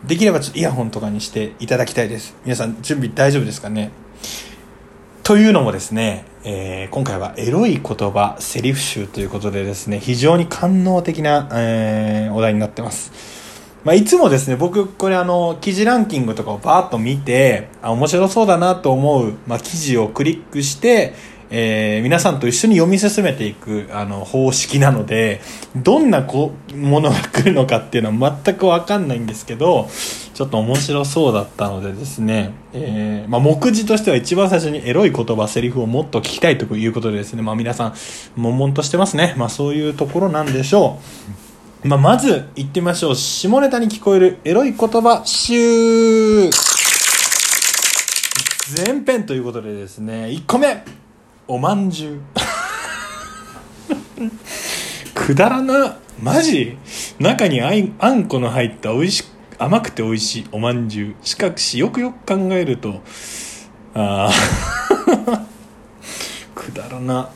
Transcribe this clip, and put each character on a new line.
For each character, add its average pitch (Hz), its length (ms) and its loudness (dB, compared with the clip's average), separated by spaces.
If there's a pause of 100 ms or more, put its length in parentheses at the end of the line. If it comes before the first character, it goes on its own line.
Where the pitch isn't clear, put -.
で 165 120 0
き 208 80 4
れ 202 60 6
ば 160 80 2
ち 139 80 -6
ょ - 20 -8
っ - 40 -16
と 170 60 -6
イ 165 40 0
ヤ 156 80 0
ホ 127 120 -4
ン 113 60 -4
と - 100 -8
か 107 100 -6
に 104 120 -4
し - 80 -10
て 107 300 -6
い 120 80 -8
た 127 100 0
だ 120 80 0
き - 80 -10
た 120 100 0
い 107 60 -2
で 110 100 -8
す。 - 240 -16
皆 127 120 -2
さ 113 100 -4
ん 110 160 -6
準 147 160 -4
備 120 160 -4
大 139 180 4
丈 143 100 2
夫 113 40 -2
で 107 60 -6
す - 100 -10
か 107 80 -12
ね？ 107 220 -4 (1300)
と 208 160 4
い 214 100 8
う 208 60 6
の 160 80 6
も 113 100 0
で 95 80 -6
す - 120 -10
ね、 110 340 -4 (180)
え 95 460 -8
ー、 - 40 -12
今 135 100 -2
回 104 160 -4
は 104 180 -8
エ 113 140 -2
ロ 208 160 4
い 185 60 2
言 139 100 -2
葉、 101 560 -2
セ - 220 -8
リ 131 120 0
フ 139 80 -4
集 - 240 -6
と 101 160 -10
い 98 40 -2
う 95 40 -6
こ 104 100 -8
と 101 120 -4
で 98 120 -4
で 101 120 -4
す - 100 -12
ね、 104 140 -4
非 123 160 -2
常 147 200 4
に 170 120 2
官 185 360 2
能 180 200 2
的 160 180 -4
な、 147 320 2
え 107 760 0
ー、 - 20 -4
お 110 80 0
題 110 140 4
に 107 40 2
な 110 60 0
っ 107 40 -6
て - 120 -10
ま 113 100 -6
す。 - 200 -10 (720)
ま 151 80 4
あ、 175 40 8
い 214 80 8
つ 349 140 4
も 302 120 6
で 135 100 4
す 139 80 -4
ね、 127 80 0
僕、 180 320 0
こ 190 220 -2
れ 190 60 2
あ 180 80 2
の、 175 380 0
記 196 120 -2
事 202 120 2
ラ 247 100 4
ン 220 120 2
キ 202 100 -4
ン 127 80 0
グ 110 80 -2
と 107 100 -6
か 110 80 -6
を 104 60 -6
バ 170 260 4
ー - 40 -6
ッ - 20 -14
と 117 80 -4
見 123 200 0
て、 123 520 2 (140)
あ、 113 80 -2
面 127 160 2
白 180 200 2
そ 220 180 4
う - 20 2
だ 180 100 6
な 180 180 2
と 147 160 0
思 135 320 4
う、 107 100 -2 (120)
ま 120 120 -4
あ、 - 20 -4
記 - 180 -8
事 139 200 0
を 107 100 2
ク - 160 -4
リ 160 100 2
ッ - 180 -8
ク 143 120 -4
し - 120 -4
て、 226 380 2 (380)
え 110 500 0
ー、 - 20 -2
皆 160 160 2
さ 190 100 2
ん 139 100 -2
と 175 80 0
一 - 120 0
緒 226 80 4
に 214 80 6
読 170 160 6
み 196 80 4
進 208 240 2
め 165 100 2
て 107 140 -4
い 101 60 -6
く、 107 380 -8
あ 104 140 -6
の、 98 180 -8
方 131 280 2
式 - 260 -2
な 139 140 6
の 110 140 0
で、 110 360 0 (340)
ど 185 240 4
ん 277 120 6
な 139 120 2
こ-、 139 280 -2 (240)
も 143 240 4
の 147 100 2
が 135 60 2
来 - 300 -2
る 190 80 6
の 135 120 4
か 117 120 2
っ 107 80 -2
て - 120 -2
い 117 40 2
う - 20 0
の 110 200 0
は 143 200 0
全 196 120 2
く 190 120 2
分 170 200 2
か 202 100 0
ん 180 100 0
な 127 80 -2
い 117 40 -4
ん 117 60 -6
で 110 80 -6
す - 120 -12
け 117 100 -10
ど、 139 340 2 (440)
ち 139 100 -4
ょ - 20 0
っ 135 40 -10
と 113 100 -2
面 117 160 0
白 143 300 0
そ 139 260 2
う - 20 0
だ 101 100 0
っ - 60 -10
た 101 200 -4
の 95 120 -6
で 98 120 -8
で 107 120 -10
す - 140 -12
ね、 110 320 0 (220)
え 107 540 -4
ー、 113 40 -4
ま 120 60 0
あ、 127 40 4
目 147 180 4 (140)
次 214 120 0
と 214 120 2
し 214 60 0
て 190 80 2
は - 60 4
一 175 180 -2
番 190 140 2
最 180 100 2
初 160 100 -2
に 143 180 -6
エ 123 60 -2
ロ 190 140 4
い 151 40 4
言 127 140 -2
葉、 107 220 0
セ 117 140 -2
リ 120 100 0
フ 131 100 -2
を 113 60 -2
も 123 160 0
っ 147 60 -8
と 113 100 -2
聞 107 40 -6
き - 160 -8
た 170 120 4
い 135 80 4
と 107 160 -4
い 110 100 -2
う 110 80 0
こ 120 80 -2
と 110 100 -2
で 104 60 -4
で 104 60 -6
す - 100 -12
ね、 113 80 -6
ま 110 120 -4
あ、 - 20 -4
皆 117 180 -4
さ 117 140 -4
ん、 110 60 -8 (420)
悶 117 240 0
々 139 140 2
と 143 100 0
し 139 60 -4
て 175 80 0
ま 196 100 4
す 202 80 -6
ね。 170 220 2
ま 120 80 0
あ、 110 40 -4
そ 143 200 -2
う 147 40 -2
い 151 160 0
う 143 60 -6
と 147 100 0
こ 147 140 -2
ろ 190 100 2
な 156 140 -2
ん 139 100 -2
で 131 120 0
し - 100 -2
ょ 160 240 4 (840)
う。 139 40 -2
ま 139 80 4
あ、 139 40 4
ま 190 180 8
ず 247 400 2
行 139 100 -6
っ - 20 -8
て 175 120 -2
み 175 60 -2
ま 175 60 0
し 175 120 -4
ょ 147 60 2
う。 123 40 2
下 214 440 0
ネ 277 100 4
タ 247 100 0
に 220 100 2
聞 - 120 -8
こ 196 140 4
え 185 40 6
る 185 240 6
エ 160 100 0
ロ 247 120 4
い 240 120 0
言 - 0 -
葉 226 480 4
集。 226 1300 4 (2250)
前 262 180 -2
編 254 220 0
と 139 80 -6
い 131 60 -2
う 123 60 -6
こ 120 60 -6
と 117 120 -8
で 107 100 -10
で 101 140 -10
す - 100 -18
ね、 110 320 -8
一 156 160 -8
個 247 140 0
目。 294 240 0 (640)
お 123 100 -4
ま 160 160 0
ん 196 160 0
じ 156 160 -8
ゅ 147 60 -10
う。 143 100 -12 (2000)
<laughs> 226 80 -4 (840)
く - 180 -2
だ 185 160 2
ら 262 120 -2
な。 262 360 0 (240)
マ 196 220 0
ジ？ 135 340 -2 (400)
中 208 300 0
に 131 140 0
あ 147 120 0
い-、 208 240 0
あ 233 140 2
ん 226 140 2
こ 131 140 -4
の 120 120 -2
入 123 160 0
っ 107 80 -8
た 110 160 -6
美 120 80 0
味 175 120 0
し-、 - 120 -2 (340)
甘 180 240 2
く - 80 -8
て - 140 -6
美 110 60 -2
味 113 100 0
し - 220 -6
い - 100 -14
お 107 80 -6
ま 120 140 0
ん 117 160 -2
じ 107 120 -6
ゅ 101 60 -4
う。 104 80 -12 (100)
し - 80 -6
か 196 220 0
し、 - 240 -4
よ 196 100 2
く 247 120 -4
よ 247 100 -4
く 202 260 -4
考 190 160 0
え 180 100 2
る 131 140 -2
と、 104 240 -8 (920)
あ 101 340 0
ー。 - 1080 0
<laughs> - 1120 -16
く - 200 -12
だ 110 160 -10
ら 127 100 -12
な。 127 360 -4